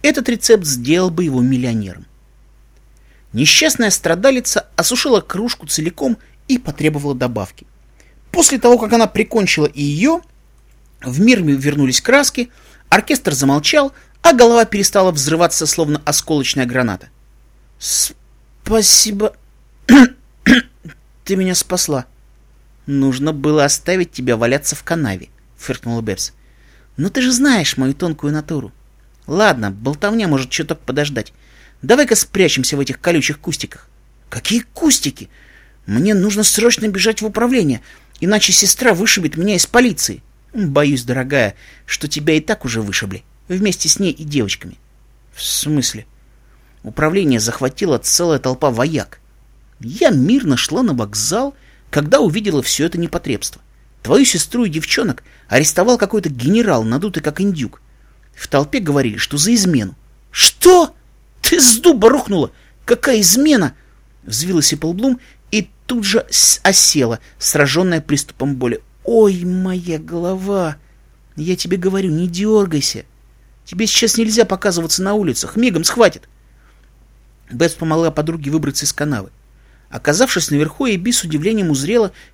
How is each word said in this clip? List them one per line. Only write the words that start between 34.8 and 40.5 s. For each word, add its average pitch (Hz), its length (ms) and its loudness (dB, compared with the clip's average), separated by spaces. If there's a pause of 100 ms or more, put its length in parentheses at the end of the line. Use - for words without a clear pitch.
Мне 160 280 0
нужно 202 280 0
срочно 220 460 0
бежать 214 340 -2
в 214 40 -4
управление, 220 560 0 (380)
иначе 208 320 0
сестра 214 420 2
вышибет 180 420 -2
меня 196 180 0
из 175 120 0
полиции». 226 560 0 (300)